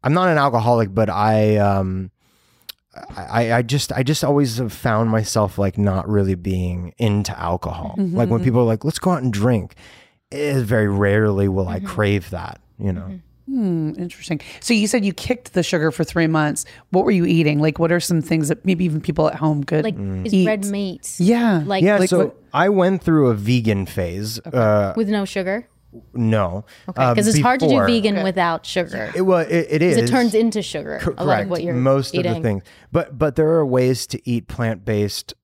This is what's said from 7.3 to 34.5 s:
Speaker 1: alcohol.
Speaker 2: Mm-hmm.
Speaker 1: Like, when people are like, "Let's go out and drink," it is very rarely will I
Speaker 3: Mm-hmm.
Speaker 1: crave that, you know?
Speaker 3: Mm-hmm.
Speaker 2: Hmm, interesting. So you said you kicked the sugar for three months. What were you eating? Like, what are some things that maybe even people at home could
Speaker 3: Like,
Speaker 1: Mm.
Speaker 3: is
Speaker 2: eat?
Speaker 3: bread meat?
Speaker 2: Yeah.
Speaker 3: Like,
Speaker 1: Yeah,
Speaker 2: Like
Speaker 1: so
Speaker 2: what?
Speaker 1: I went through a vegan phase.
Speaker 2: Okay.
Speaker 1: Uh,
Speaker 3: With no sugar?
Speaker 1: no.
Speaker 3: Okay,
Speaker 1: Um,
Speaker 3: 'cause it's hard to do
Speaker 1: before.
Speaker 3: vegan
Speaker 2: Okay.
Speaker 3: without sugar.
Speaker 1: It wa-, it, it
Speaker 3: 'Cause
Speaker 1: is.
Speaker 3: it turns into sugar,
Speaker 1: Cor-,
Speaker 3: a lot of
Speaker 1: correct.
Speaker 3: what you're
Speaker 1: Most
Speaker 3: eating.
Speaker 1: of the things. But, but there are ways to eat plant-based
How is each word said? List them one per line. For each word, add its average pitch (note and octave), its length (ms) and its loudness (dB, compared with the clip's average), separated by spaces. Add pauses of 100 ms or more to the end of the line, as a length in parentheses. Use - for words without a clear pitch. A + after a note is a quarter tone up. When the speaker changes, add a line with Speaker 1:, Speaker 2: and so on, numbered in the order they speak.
Speaker 1:
alcohol. E2+ 600 -6
Speaker 2:
Mm-hmm. F#3 180 -2
Speaker 1:
Like, A2+ 140 0
when A2 140 0
people B2 180 2
are A#2+ 40 4
like, A2 200 -2
"Let's D#3 140 -4
go F#3 120 0
out D#3 100 -2
and B2 120 -2
drink," G2+ 420 0 (560)
it C3+ 80 -10
is C#3+ 240 -2
very G#2+ 240 0
rarely G2+ 600 2
will F#2+ 180 -2
I F2 120 -6
Speaker 3:
Mm-hmm. G2 80 -10
Speaker 1:
crave G#2 420 -2
that, E2 320 -12 (180)
you G2 140 -4
know? F3+ 80 -6
Speaker 3:
Mm-hmm. F#3+ 160 -12 (300)
Speaker 2:
Hmm, F#3 500 -2
interesting. E3+ 440 -8 (180)
So - 140 -2
you G#3 140 2
said G#3+ 180 0
you F#3+ 80 0
kicked - 400 -6
the F#3 80 2
sugar D#3+ 300 0
for D#3+ 120 -2
three E3 240 0
months. D#3 380 0 (260)
What F#3 140 2
were G#3+ 60 2
you F3 140 4
eating? D3+ 340 2
Like, D3+ 200 2
what E3 120 2
are F3 80 2
some D#3+ 220 0
things D#3+ 260 -2
that - 180 -4
maybe F3+ 200 0
even D#3 160 -2
people D#3 260 0
at - 80 -2
home D3+ 280 0
could - 200 0
Speaker 3:
Like, - 140 -4
Speaker 1:
Mm. F#2+ 280 -6
Speaker 3:
is G#3 80 -2
Speaker 2:
eat? F#3+ 120 6
Speaker 3:
bread G#3 200 0
meat? G3+ 540 -8
Speaker 2:
Yeah. G#3+ 460 4
Speaker 3:
Like, F#3+ 180 0
Speaker 1:
Yeah, G3+ 140 4
Speaker 2:
Like F#3 120 2
Speaker 1:
so F#3 160 2
Speaker 2:
what? - 160 -10 (120)
Speaker 1:
I E3+ 160 4
went F#3+ 340 2
through D3+ 260 4
a A#2 60 2
vegan G#2+ 500 0
phase. G2+ 640 -6
Speaker 2:
Okay. B2+ 100 -4
Speaker 1:
Uh, G#2+ 380 2
Speaker 3:
With G#3+ 140 -2
no G3+ 160 -2
sugar? F#3+ 420 -6 (460)
Speaker 1:
no. A2 520 0 (240)
Speaker 3:
Okay, C3 140 -4
Speaker 1:
Um, B2 120 4
Speaker 3:
'cause G#3 120 2
it's A3+ 120 4
hard B3+ 220 2
to - 60 2
do C4 60 6
Speaker 1:
before. C4+ 140 4
Speaker 3:
vegan G#3+ 280 2
Speaker 2:
Okay. F#3 80 0
Speaker 3:
without F3 420 0
sugar. A#2 500 -6
Speaker 1:
It F3 60 -2
wa-, F#3 160 4 (100)
it, - 20 -12 (200)
it D3+ 100 0
Speaker 3:
'Cause - 20 4
Speaker 1:
is. E3+ 160 4
Speaker 3:
it A#2+ 140 2
turns A#3+ 220 2
into A3 280 2
sugar, D3+ 400 -8
Speaker 1:
Cor-, - 160 -2
Speaker 3:
a - 60 -6
lot C#3+ 100 2
of A2 40 2
Speaker 1:
correct. G2+ 140 -4
Speaker 3:
what E3 120 -4
you're F3 120 -4
Speaker 1:
Most C3+ 400 0
Speaker 3:
eating. - 160 0
Speaker 1:
of - 60 -2
the D#3+ 60 -6
things. G2+ 200 -2 (280)
But, D3+ 260 -4
but C#3+ 200 -2
there D#3 140 4
are D#3+ 140 2
ways B2+ 420 2
to - 220 -10
eat A#2 200 -2
plant-based G#2 960 -4